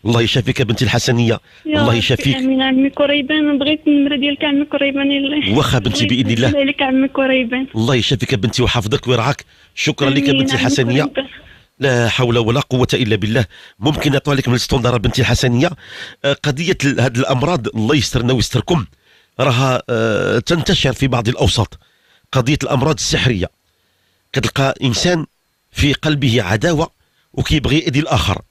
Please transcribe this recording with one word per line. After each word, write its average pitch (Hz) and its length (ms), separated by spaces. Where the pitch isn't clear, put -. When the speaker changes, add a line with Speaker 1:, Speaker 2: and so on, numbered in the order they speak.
Speaker 1:
الله 117 160
يشافيك 117 380
يا 123 60
بنتي 110 200
الحسنية. 117 480
Speaker 2:
يا 101 60
Speaker 1:
الله 302 220
Speaker 2:
ربي 117 100
Speaker 1:
يشافيك. 127 380
Speaker 2:
آمين 262 260
عمي 262 280
قريبًا، 294 720
بغيت 302 280
النمرة 285 280
ديالك 285 280
عمي 285 200
قريبًا، 277 380
يلا. 277 560
Speaker 1:
واخا - 220
بنتي، 110 260
بإذن 120 260
الله. 131 280
Speaker 2:
عليك 277 220
عمي 262 260
قريبًا. 262 680
Speaker 1:
الله 120 200
يشافيك 117 360
يا 120 60
بنتي 104 240
ويحفظك 110 460
ويرعاك. 123 380
شكرًا 143 340
لك 139 140
يا 139 80
Speaker 2:
آمين 135 100
Speaker 1:
بنتي 269 120
Speaker 2:
عمي - 80
Speaker 1:
الحسنية. 127 420
Speaker 2:
قريبًا. 277 240
Speaker 1:
لا 123 300
حول 120 280
ولا 117 220
قوة 123 340
إلا 110 220
بالله. 107 300
ممكن 139 320
نعطيها 139 240
لك 131 120
من 123 80
الستوندار 123 420
بنتي 113 240
الحسنية؟ 123 480
آه، 139 80
قضية 147 520
ال-، 135 140
هاد 120 180
الأمراض، 131 500
الله 110 280
يسترنا 123 380
ويستركم، 127 520
راها، 127 500
آه، 110 500
تنتشر 156 540
في 139 140
بعض 123 200
الأوساط. 110 520
قضية 135 320
الأمراض 139 300
السحرية، - 560
كتلقى 135 500
إنسان 156 420
في 135 220
قلبه 135 480
عداوة 143 500
وكيبغي 139 460
يأذي 143 200
الآخر 104 520